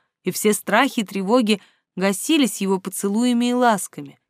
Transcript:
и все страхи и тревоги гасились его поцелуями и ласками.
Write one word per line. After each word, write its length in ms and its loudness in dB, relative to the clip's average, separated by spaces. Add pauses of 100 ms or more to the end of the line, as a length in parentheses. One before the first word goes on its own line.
(240)
и 80 -4
все 220 2
страхи 480 0
и 40 -4
тревоги 560 0 (360)
гасились 640 0
его 180 0
поцелуями 720 -2
и 40 0
ласками. 640 -2 (120)